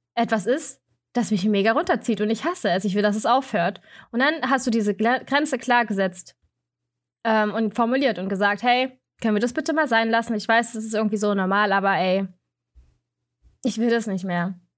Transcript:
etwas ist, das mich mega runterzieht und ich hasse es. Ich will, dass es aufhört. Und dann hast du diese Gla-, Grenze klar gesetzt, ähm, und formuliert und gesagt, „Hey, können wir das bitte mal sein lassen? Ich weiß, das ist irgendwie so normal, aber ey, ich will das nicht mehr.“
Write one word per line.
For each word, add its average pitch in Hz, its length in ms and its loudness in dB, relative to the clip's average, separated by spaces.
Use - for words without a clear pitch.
etwas 220 320 0
ist, 269 360 -2
das 233 160 0
mich 190 160 0
mega 208 260 2
runterzieht 247 480 0
und 208 100 0
ich 214 140 -4
hasse 320 260 -2
es. 180 140 0
Ich 190 100 0
will, 208 80 2
dass 208 140 2
es 214 100 -2
aufhört. 214 540 0
Und 233 80 -2
dann 285 280 0
hast 254 180 0
du 254 40 0
diese 208 240 0
Gla-, 226 300 0
Grenze 285 340 0
klar 240 280 2
gesetzt, 190 500 -4
ähm, 214 280 2
und 214 220 -2
formuliert 247 440 0
und 185 100 -6
gesagt, 202 340 0
„Hey, 254 360 0
können 220 140 2
wir 208 60 2
das 240 120 -2
bitte 311 200 -2
mal 302 160 0
sein 226 200 2
lassen? 226 260 0
Ich 214 120 -4
weiß, 233 260 2
das 220 120 -6
ist 220 100 -4
irgendwie 214 220 0
so 208 180 0
normal, 196 380 2
aber 196 240 2
ey, 185 320 0
ich 220 140 -2
will 233 120 0
das 226 160 0
nicht 190 180 -4
mehr.“ 180 300 -2